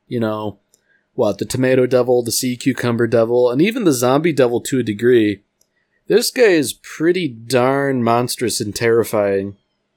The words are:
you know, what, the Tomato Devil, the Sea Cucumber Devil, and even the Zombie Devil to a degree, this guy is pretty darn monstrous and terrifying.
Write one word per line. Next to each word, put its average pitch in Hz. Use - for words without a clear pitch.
you 123
know, 107
what, 104
the -
Tomato 127
Devil, 123
the 123
Sea 123
Cucumber 120
Devil, 120
and 131
even 226
the 170
Zombie 135
Devil 123
to -
a 123
degree, 110
this 226
guy 254
is 165
pretty 175
darn 127
monstrous 117
and 107
terrifying. 101